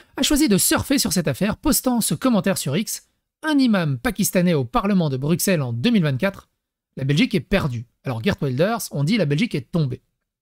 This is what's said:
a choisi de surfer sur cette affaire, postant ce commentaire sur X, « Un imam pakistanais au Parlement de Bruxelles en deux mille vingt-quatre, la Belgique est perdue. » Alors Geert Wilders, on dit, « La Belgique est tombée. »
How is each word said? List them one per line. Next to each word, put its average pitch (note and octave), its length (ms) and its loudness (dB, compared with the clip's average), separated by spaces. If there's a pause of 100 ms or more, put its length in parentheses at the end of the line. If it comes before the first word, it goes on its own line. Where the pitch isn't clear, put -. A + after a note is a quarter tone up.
(160)
a D4+ 60 -2
choisi D4 260 4
de G3 100 4
surfer C4+ 400 0
sur F#3+ 140 -2
cette E3+ 160 0
affaire, F#3 280 -2
postant B3 440 0
ce - 140 -2
commentaire G3+ 440 0
sur C#3 180 -4
X, « - 320 -6 (340)
Un D#4 160 0
imam F#3+ 380 2
pakistanais F3+ 580 0
au C#3 100 0
Parlement F#3+ 440 0
de C3+ 80 -2
Bruxelles D#3 460 0
en B2 100 -4
deux A#2+ 180 0
mille A3 120 4
vingt-quatre, D3+ 480 -2 (460)
la C3+ 80 -6
Belgique D3 320 0
est D#3+ 40 2
perdue. » A#2+ 460 -4 (180)
Alors A2+ 180 -6
Geert F#3+ 200 -2
Wilders, E3 380 0 (100)
on C#3+ 140 -2
dit, « F#3 140 2
La F#3 60 2
Belgique D3 300 0
est D3+ 160 -6
tombée. » C#3 320 -2 (400)